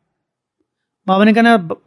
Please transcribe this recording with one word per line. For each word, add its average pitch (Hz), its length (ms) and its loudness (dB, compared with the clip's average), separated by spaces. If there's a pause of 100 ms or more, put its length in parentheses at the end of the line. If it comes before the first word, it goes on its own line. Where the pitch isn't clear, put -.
(1080)
बाबा 190 180 0
ने 214 100 2
कहना, 233 220 2
"ब-, 170 300 -10